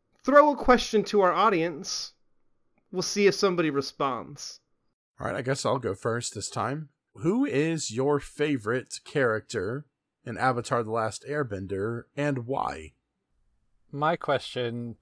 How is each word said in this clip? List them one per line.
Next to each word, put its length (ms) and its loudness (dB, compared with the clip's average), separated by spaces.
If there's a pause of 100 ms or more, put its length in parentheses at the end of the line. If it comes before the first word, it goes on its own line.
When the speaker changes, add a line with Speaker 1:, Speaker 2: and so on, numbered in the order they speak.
(240)
Speaker 1:
throw 280 8
a 40 -4
question 500 4
to 160 4
our 100 6
audience. 800 0 (800)
We'll 100 -2
see 240 2
if 80 6
somebody 360 2
responds. 880 -4 (580)
Speaker 2:
All 80 -6
right, 100 -4
I 60 -4
guess 240 -2
I'll 140 0
go 160 -4
first 380 -4
this 140 -8
time. 420 -6 (240)
Who 300 0
is 460 0
your 300 0
favorite 840 -4
character 800 -2 (400)
in 140 -10
Avatar: 460 0
The 80 -6
Last 360 -2
Airbender, 760 -4 (120)
and 300 -2
why? 460 -4 (1000)
Speaker 3:
My 220 0
question 880 -4